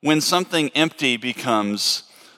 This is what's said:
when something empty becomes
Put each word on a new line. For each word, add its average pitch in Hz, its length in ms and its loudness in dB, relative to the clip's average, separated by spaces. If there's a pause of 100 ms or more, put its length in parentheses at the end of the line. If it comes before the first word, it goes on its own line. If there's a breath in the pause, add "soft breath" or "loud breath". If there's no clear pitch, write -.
when 151 200 2
something 175 500 0
empty 143 460 0
becomes 110 840 -2 (360 loud breath)